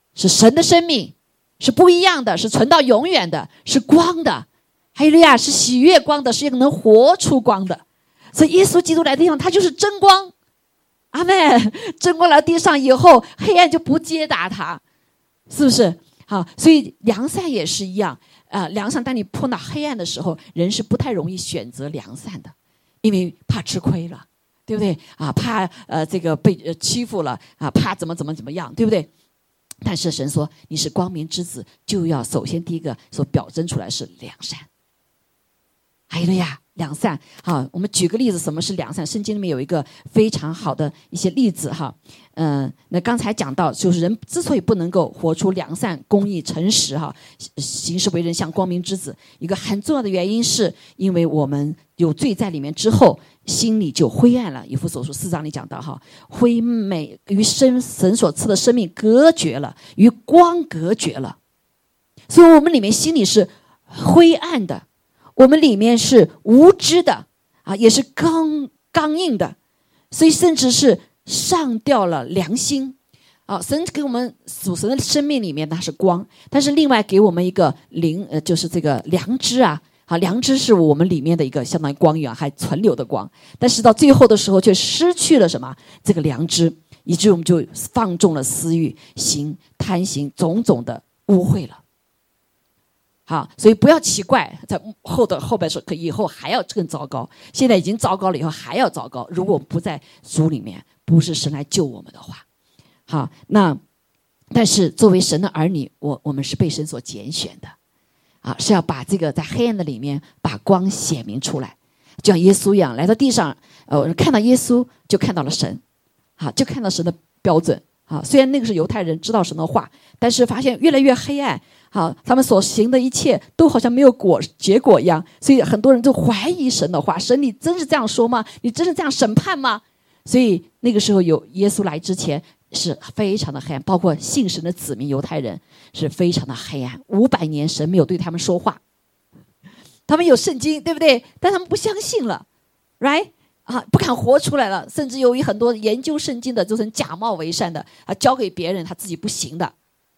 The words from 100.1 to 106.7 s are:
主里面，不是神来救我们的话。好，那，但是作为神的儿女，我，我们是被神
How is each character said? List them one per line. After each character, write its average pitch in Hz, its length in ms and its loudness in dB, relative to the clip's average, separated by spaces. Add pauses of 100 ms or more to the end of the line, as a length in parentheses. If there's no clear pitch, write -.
主 156 280 -2
里 139 100 -6
面， 104 240 -16 (220)
不 165 160 4
是 165 120 -2
神 143 200 -4
来 143 100 -8
救 165 220 -2
我 110 160 -12
们 - 100 -20
的 - 100 -20
话。 - 240 -20 (600)
好， 147 240 -6 (180)
那， 185 300 2 (720)
但 233 160 0
是 175 240 0
作 220 200 4
为 185 120 4
神 160 180 -2
的 202 100 -2
儿 165 200 -2
女， 156 200 -6 (100)
我， 143 240 -6
我 147 100 -6
们 139 100 -6
是 - 140 -10
被 175 120 0
神 151 160 -8